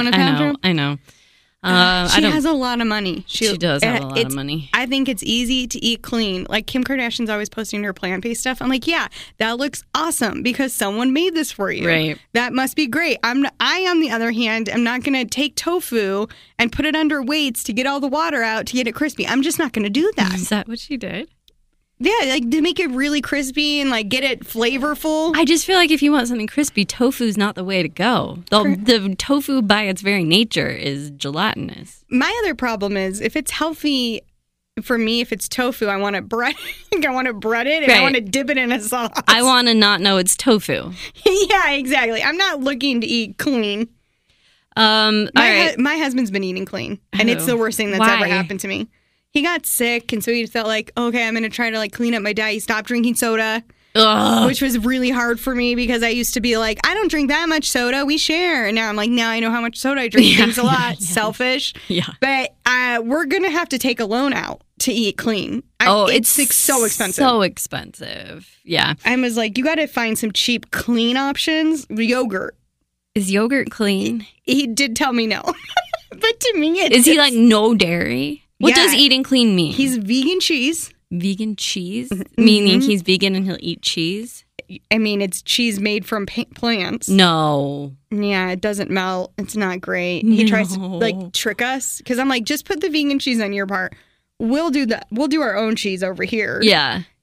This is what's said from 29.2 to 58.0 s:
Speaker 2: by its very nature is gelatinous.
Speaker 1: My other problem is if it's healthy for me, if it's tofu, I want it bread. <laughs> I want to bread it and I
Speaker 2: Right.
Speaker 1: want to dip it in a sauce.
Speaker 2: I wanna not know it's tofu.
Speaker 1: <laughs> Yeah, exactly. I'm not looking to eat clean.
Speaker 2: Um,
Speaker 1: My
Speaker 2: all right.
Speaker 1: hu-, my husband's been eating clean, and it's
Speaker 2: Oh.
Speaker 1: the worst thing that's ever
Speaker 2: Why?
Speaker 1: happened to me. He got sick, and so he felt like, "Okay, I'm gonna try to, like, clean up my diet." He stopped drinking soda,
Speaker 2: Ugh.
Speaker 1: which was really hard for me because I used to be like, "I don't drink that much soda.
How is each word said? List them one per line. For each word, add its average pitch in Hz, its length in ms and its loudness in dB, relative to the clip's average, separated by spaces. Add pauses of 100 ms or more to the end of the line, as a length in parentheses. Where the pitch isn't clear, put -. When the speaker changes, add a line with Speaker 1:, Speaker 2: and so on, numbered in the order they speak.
Speaker 2:
by 208 220 2
its 190 180 -4
very 196 240 0
nature 160 460 2
is 143 400 -6
gelatinous. - 960 -6
Speaker 1:
My 285 340 0
other 359 120 0
problem 208 420 -4
is 190 240 -4
if 220 160 -4
it's 302 140 -4
healthy 277 720 -2 (600)
for 247 140 -2
me, 226 240 0
if 233 100 -4
it's - 160 -6
tofu, 247 420 -2
I 196 100 -2
want 202 180 -2
it 190 100 -6
bread. 240 280 -2 (220)
<laughs> 330 300 -2
I 277 60 0
want 254 140 -2
to 247 80 -2
bread 226 320 -2
it 311 160 2
and 262 100 6
I 226 40 8
Speaker 2:
Right. 196 60 6
Speaker 1:
want 269 120 2
to 240 80 2
dip 240 260 -4
it 285 80 0
in 247 160 0
a 233 80 -2
sauce. 226 320 -4 (160)
Speaker 2:
I 226 140 6
wanna 247 320 4
not 208 260 4
know 196 160 4
it's 185 220 2
tofu. 170 540 0 (160)
Speaker 1:
<laughs> - 180 -2
Yeah, 381 460 2
exactly. 254 500 0
I'm 302 160 0
not 370 220 0
looking 262 420 0
to 220 40 -4
eat 220 300 -2
clean. 226 540 -2 (840)
Speaker 2:
Um, 214 500 4
Speaker 1:
My - 120 -6
Speaker 2:
all 220 60 6 (240)
right. - 100 0
Speaker 1:
hu-, 240 60 0
my 294 160 0
husband's 254 320 -2
been 196 140 -2
eating 185 200 -4
clean, 196 340 -8 (140)
and 214 160 2
it's 240 140 2
Speaker 2:
Oh. - 60 -2
Speaker 1:
the 247 100 2
worst 220 180 0
thing 214 140 -2
that's 190 120 2
ever 226 200 4
Speaker 2:
Why? 202 60 0
Speaker 1:
happened 190 320 -2
to 196 80 -8
me. 190 200 -6 (440)
He 294 100 2
got 339 220 0
sick, 240 480 -2
and 220 120 -6
so 233 80 0
he 233 140 0
felt 226 200 -4
like, 220 300 -4
"Okay, 240 280 -2
I'm 226 100 -4
gonna 226 140 -2
try 233 220 -4
to, 220 80 -4
like, 214 140 -4
clean 233 220 -2
up 220 80 -2
my 208 100 -2
diet." 214 220 -2
He 220 40 -4
stopped 214 300 -4
drinking 240 260 0
soda, 220 480 0 (320)
Speaker 2:
Ugh. 220 540 4
Speaker 1:
which 262 120 0
was 269 240 0
really 254 260 2
hard 240 280 0
for 262 160 -4
me 240 220 0
because 240 260 0
I 233 60 2
used 233 260 -2
to 254 60 -2
be 226 180 2
like, 220 260 -2
"I 320 100 2
don't 415 140 0
drink 302 200 0
that 320 200 0
much 311 220 -2
soda. 254 340 0